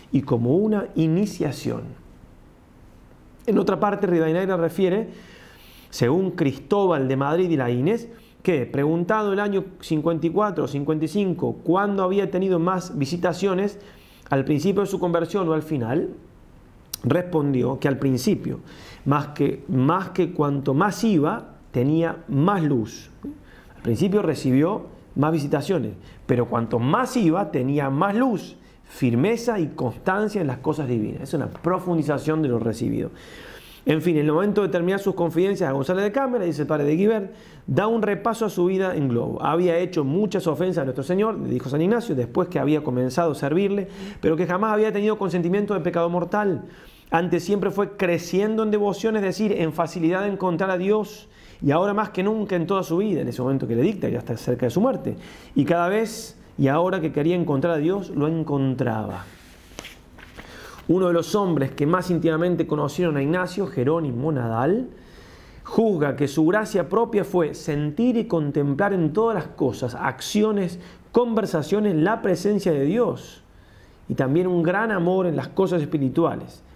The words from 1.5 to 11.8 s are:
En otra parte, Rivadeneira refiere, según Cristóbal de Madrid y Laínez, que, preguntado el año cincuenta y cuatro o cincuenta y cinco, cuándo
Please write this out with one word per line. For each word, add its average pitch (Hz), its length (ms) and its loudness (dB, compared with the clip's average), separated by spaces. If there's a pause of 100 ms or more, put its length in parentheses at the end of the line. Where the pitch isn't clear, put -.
En 208 120 4
otra 190 200 2
parte, 202 280 0
Rivadeneira 170 500 2
refiere, 180 520 0 (840)
según 170 400 2
Cristóbal 160 800 0
de 131 80 0
Madrid 160 340 2
y 156 80 2
Laínez, 131 500 0 (340)
que, 151 220 2
preguntado 175 720 0
el 196 40 0
año 202 260 0 (160)
cincuenta 160 460 0
y 165 40 0
cuatro 175 340 0
o - 20 -2
cincuenta 143 380 -2
y 156 40 0
cinco, 160 540 0
cuándo 196 400 2